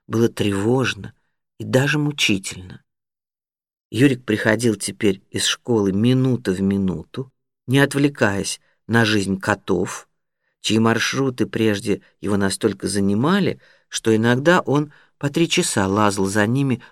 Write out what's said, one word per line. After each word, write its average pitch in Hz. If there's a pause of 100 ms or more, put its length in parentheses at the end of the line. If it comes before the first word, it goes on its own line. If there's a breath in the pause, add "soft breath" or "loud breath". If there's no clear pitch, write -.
было 113
тревожно 104 (440)
и 110
даже 135
мучительно. 104 (1080)
Юрик 127
приходил 110
теперь 98
из -
школы 104
минута 123
в 92
минуту, 95 (340)
не 131
отвлекаясь 139 (260)
на 113
жизнь 98
котов, - (520)
чьи 107
маршруты 113
прежде 110 (180 soft breath)
его 101
настолько 98
занимали, 107 (280 soft breath)
что -
иногда 127
он 147 (260 soft breath)
по 143
три 165
часа -
лазал 101
за 104
ними 131